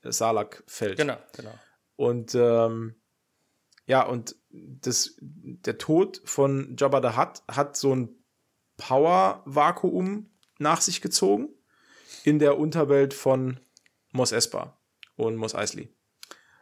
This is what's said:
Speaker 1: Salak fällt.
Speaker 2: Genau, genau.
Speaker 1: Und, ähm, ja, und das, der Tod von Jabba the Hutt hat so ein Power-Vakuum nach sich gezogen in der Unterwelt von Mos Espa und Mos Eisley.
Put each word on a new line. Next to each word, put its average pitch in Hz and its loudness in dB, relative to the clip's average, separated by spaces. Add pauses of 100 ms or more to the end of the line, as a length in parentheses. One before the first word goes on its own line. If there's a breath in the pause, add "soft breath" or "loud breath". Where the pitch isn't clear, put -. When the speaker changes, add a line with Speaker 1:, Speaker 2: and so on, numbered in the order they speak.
Speaker 1:
Salak 113 -2
fällt. 101 -6
Speaker 2:
Genau, 139 -2 (160)
genau. 110 -16 (440 soft breath)
Speaker 1:
Und, 120 -2
ähm, 113 2 (880)
ja, 131 2
und - -6 (140)
das, - -6
der 131 -10
Tod 180 0
von 135 -2
Jabba 135 2
the 120 0
Hutt - -2
hat 143 -2
so 135 2
ein 120 -4 (680)
Power-Vakuum 180 0 (280)
nach 156 0
sich - -2
gezogen 208 0 (760 loud breath)
in 151 4
der 143 4
Unterwelt 143 2
von 131 0 (520)
Mos 127 0
Espa - -4 (380)
und 113 -2
Mos 110 -6
Eisley. - -6 (720 loud breath)